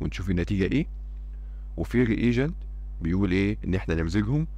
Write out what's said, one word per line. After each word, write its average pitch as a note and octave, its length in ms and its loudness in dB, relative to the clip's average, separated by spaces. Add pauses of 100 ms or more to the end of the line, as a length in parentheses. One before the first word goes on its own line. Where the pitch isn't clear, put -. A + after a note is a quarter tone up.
ونشوف F2 280 -4
النتيجة F#2 340 2
ايه. C#3 240 2 (920)
وفي A2+ 260 2
ريجنت A#2+ 520 2 (460)
بيقول F2+ 300 2
ايه؟ G2 340 2
ان F2 100 0
احنا F2 200 0
نمزجهم G#2+ 520 2 (100)